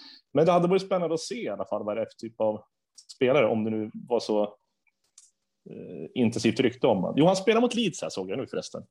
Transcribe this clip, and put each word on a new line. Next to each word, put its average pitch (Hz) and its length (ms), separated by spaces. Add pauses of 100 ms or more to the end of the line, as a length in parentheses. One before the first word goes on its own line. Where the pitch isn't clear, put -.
(340)
Men 151 120
det 175 60
hade 175 160
varit 185 140
spännande 180 320
att 165 60
se - 240
i 113 60
alla 101 160
fall 104 200
vad 104 120
det 113 40
är 104 40
för - 220
typ 113 140
av 107 220 (520)
spelare, 131 320
om 110 160
det 110 80
nu 110 220
var - 260
så, 107 240 (1300)
eh, 80 440
intensivt 117 460
rykte 131 280
om 98 160
han. 87 140
Jo, 151 80
han 190 100
spelar 233 260
mot 240 140
Leeds 214 260
här, 82 80
såg 95 220
jag 113 60
nu 120 100
förresten. - 440